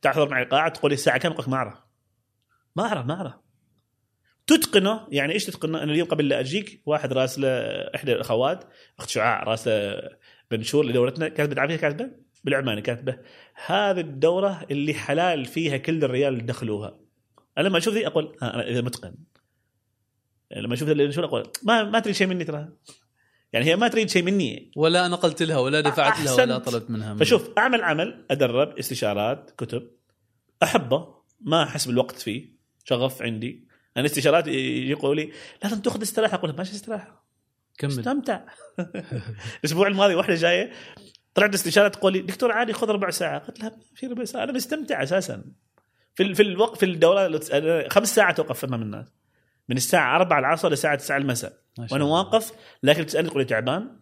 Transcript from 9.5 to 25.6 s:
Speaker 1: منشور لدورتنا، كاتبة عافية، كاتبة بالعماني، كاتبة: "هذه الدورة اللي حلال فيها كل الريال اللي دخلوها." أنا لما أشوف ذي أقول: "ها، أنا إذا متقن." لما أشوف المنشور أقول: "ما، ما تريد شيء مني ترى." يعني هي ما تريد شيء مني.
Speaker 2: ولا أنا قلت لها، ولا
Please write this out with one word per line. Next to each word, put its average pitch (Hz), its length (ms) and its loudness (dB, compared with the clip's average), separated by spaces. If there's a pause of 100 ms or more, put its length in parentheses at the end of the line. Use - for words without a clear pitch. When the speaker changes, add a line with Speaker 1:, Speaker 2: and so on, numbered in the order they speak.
Speaker 1:
منشور 120 340 0
لدورتنا، 127 420 0
كاتبة 147 320 -2
عافية، 151 160 -2
كاتبة 156 340 -4 (340)
بالعماني، 127 380 0
كاتبة: 127 360 -4 (480)
"هذه 196 340 0
الدورة 165 680 0
اللي 143 240 -2
حلال 156 500 0
فيها 147 320 -2
كل 156 280 -2
الريال 135 280 0
اللي 117 120 -4
دخلوها." 107 540 -6 (600)
أنا 165 100 2
لما 185 100 2
أشوف 208 160 0
ذي 220 120 0
أقول: - 360 -2
"ها، 120 120 -4
أنا 117 140 -4
إذا 120 120 0
متقن." 120 340 -6 (1400)
لما 110 180 -4
أشوف 147 140 -4
المنشور 147 360 2
أقول: 147 180 -2 (200)
"ما، 226 200 4
ما 214 180 0
تريد 214 140 -2
شيء 196 120 2
مني 180 180 -2
ترى." 151 240 -8 (840)
يعني 117 140 2
هي 165 100 6
ما 233 120 4
تريد 220 220 2
شيء 180 120 4
مني. 185 540 -2
Speaker 2:
ولا 165 300 4
أنا 175 100 0
قلت 175 260 2
لها، 156 160 0
ولا 135 220 2